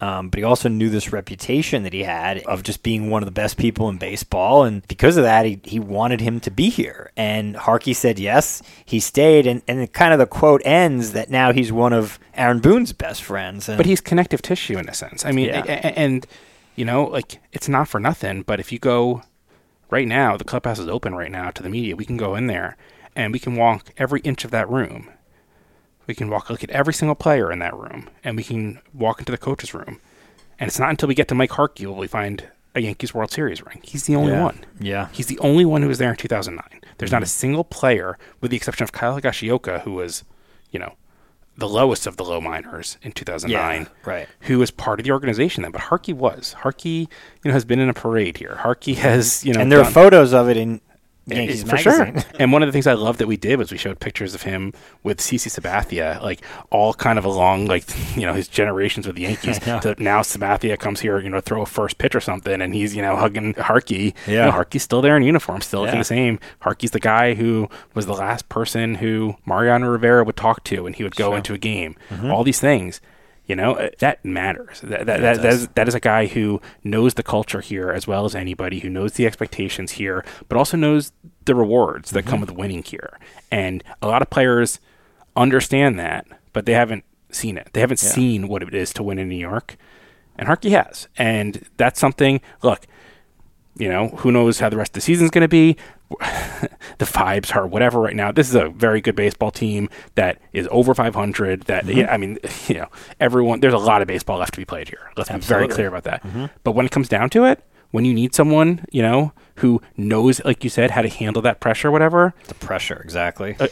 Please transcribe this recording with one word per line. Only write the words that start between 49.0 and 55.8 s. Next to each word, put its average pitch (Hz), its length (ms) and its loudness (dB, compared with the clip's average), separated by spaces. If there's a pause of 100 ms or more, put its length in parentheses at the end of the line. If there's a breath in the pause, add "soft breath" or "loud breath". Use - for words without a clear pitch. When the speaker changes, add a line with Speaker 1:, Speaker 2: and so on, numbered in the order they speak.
Speaker 2:
you 131 80 0
know, 113 80 2
Speaker 1:
And 127 100 4
there 143 80 10
are 135 40 12
Speaker 2:
done - 100 0
Speaker 1:
photos 165 400 12
of 123 160 6
it 117 80 4
in 113 240 -4 (460)
Yankees 117 360 -4
Speaker 2:
For 113 140 0
sure. 233 220 6
Speaker 1:
magazine. 139 360 -2
<laughs> - 40 -2
Speaker 2:
And 131 120 4
one 151 120 6
of 147 40 4
the 135 60 0
things 139 140 2
I 131 60 6
love 113 260 0
that 110 80 0
we 107 100 0
did 123 220 0
was 101 120 -4
we 90 60 -10
showed 98 220 -8
pictures 98 340 -8
of 92 80 -12
him 98 320 -6 (300 soft breath)
with 101 180 -4
C - 160 -2
C 110 140 -6
Sabathia, 85 720 -4